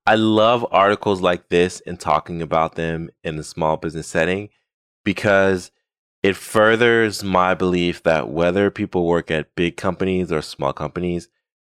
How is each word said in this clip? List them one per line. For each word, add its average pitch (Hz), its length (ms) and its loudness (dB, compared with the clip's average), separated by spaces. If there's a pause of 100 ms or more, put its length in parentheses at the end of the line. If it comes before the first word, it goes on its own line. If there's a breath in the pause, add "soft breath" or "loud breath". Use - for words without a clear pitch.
I 110 80 4
love 110 560 2
articles 98 500 2
like 90 300 0
this 90 360 2
and 87 140 -12
talking 82 400 -2
about 80 340 -2
them 82 360 -6 (120)
in 80 140 -8
the 76 80 -10
small 78 320 -2
business 78 300 -10
setting 92 420 -2 (560)
because 95 680 2 (520)
it 95 120 2
furthers 113 880 2
my 92 300 2
belief 90 520 0
that 76 260 2
whether 87 400 2
people 92 360 -4
work 85 240 0
at 78 240 -4
big 85 220 -2
companies 92 560 -4
or 78 80 -2
small 69 320 -6
companies, 87 560 -6 (360)